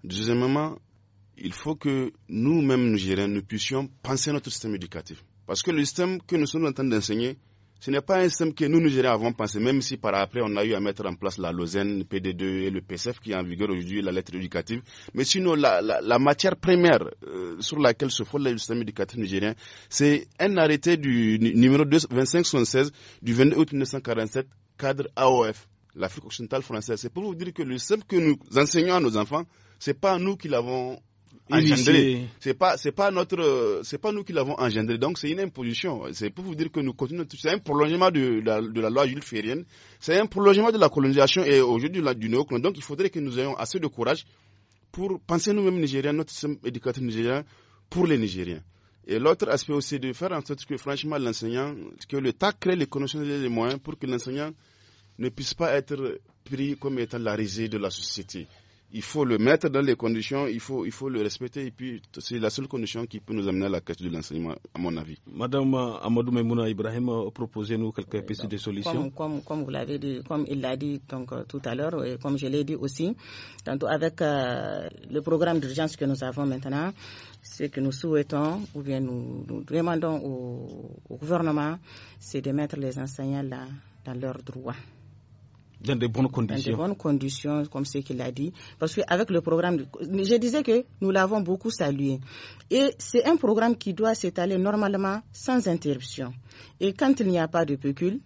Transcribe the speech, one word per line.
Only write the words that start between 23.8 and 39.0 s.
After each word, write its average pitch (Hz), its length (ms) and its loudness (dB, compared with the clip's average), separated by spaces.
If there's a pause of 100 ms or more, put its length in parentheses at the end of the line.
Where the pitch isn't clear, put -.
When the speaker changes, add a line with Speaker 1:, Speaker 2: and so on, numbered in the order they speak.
Speaker 1:
cent 135 140 -6
quarante-sept, 117 480 -2 (280)
cadre 139 380 -2
A 131 160 6
O 123 180 6
F, - 160 -10 (300)
l'Afrique 95 300 -6
occidentale 123 380 -6
française. 110 360 -4
C'est 117 140 -8
pour 185 100 -6
vous 208 100 -6
dire 170 200 -8
que 165 100 -6
le 127 140 -4
système 208 260 0
que 190 140 0
nous 156 200 6 (200)
enseignons 165 380 4
à 180 40 6
nos 123 160 2
enfants, 123 300 0 (340)
c'est 139 180 -4
pas 190 220 2
nous 190 160 -2
qui 165 140 -12
l'avons 127 500 -2 (520)
engendré. 143 600 6
Speaker 2:
Initié. 123 160 -2 (120)
Speaker 1:
C'est 135 140 -2
pas, 185 240 4
c'est 143 140 -2
pas 202 180 2
notre, 180 300 0
euh, 120 420 2
c'est - 160 -8
pas 214 140 -2
nous 208 120 -4
qui 185 100 -10
l'avons 139 260 0
engendré. 113 400 0
Donc 156 180 0
c'est 147 140 -4
une 175 80 -2
imposition. 131 720 -4
C'est 101 180 -4
pour 180 160 -12
vous 185 80 -8
dire 156 180 -4
que 165 80 -4
nous 131 140 -2
continuons. 151 320 -6 (100)
C'est 151 140 -2
un 185 80 2
prolongement 160 540 4
de, 127 280 2
de 107 60 -4
la, 110 160 2
de 113 180 -4
la 110 120 0
loi 135 160 4